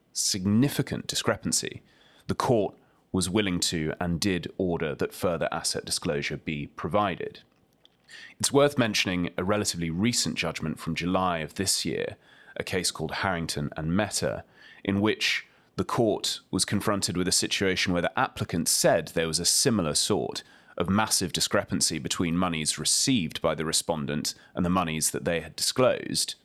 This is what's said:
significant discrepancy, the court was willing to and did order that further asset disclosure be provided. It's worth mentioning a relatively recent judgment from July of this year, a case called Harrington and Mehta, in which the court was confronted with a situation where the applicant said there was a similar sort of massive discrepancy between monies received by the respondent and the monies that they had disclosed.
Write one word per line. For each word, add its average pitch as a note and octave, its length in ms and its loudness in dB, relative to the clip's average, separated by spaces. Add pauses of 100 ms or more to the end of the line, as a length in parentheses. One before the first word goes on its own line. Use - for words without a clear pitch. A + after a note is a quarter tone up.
(140)
significant G#2+ 920 0
discrepancy, - 760 -2 (460)
the - 80 -2
court A2 400 2 (360)
was F#2 180 2
willing F#2 300 2
to D#2 400 0
and F2 220 0
did F2+ 360 0
order E2 380 0
that - 180 -2
further E2+ 380 0
asset - 320 -4
disclosure D2 540 -2
be D2 300 -6
provided. F#2+ 720 -2 (1000)
It's - 140 0
worth C#3+ 240 6
mentioning F#2+ 600 2
a F2 60 -2
relatively F#2 460 0
recent G2 460 0
judgment D#2 440 -4
from E2 160 -4
July F2+ 440 0
of D#2 160 -8
this - 280 0
year, - 320 -2 (400)
a - 80 -4
case F2+ 260 -2
called E2 220 -4
Harrington E2 640 -2
and D#2 180 -2
Mehta, F2 520 0 (380)
in G2 180 2
which - 440 0 (300)
the - 80 0
court - 560 0 (100)
was F#2 140 0
confronted G2+ 540 0
with F2+ 100 0
a F2+ 60 2
situation F#2 580 2
where F2 100 2
the E2+ 160 0
applicant - 520 0
said G2+ 400 4
there E2 180 0
was D#2+ 140 0
a E2+ 40 -4
similar F#2+ 480 2
sort - 480 0 (360)
of F2 120 0
massive G2 440 2
discrepancy - 680 0
between E2+ 380 0
monies E2 400 0
received F#2 640 0
by E2 140 2
the D#2 100 -4
respondent D2+ 680 -2 (200)
and - 80 0
the F2 60 2
monies E2 420 0
that - 140 -6
they E2+ 160 0
had D#2+ 140 -14
disclosed. - 880 0